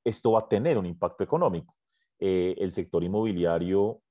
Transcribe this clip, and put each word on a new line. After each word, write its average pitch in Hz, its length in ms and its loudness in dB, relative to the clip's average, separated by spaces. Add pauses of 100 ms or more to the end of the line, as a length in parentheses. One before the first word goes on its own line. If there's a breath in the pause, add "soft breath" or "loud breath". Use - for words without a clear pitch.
esto 113 300 0
va 110 80 4
a - 80 -8
tener 120 300 2
un 90 80 -2
impacto 87 360 -4
económico. 98 520 -2 (440)
Eh, 92 400 0
el 92 140 -2
sector 87 320 -2
inmobiliario 95 960 0 (100)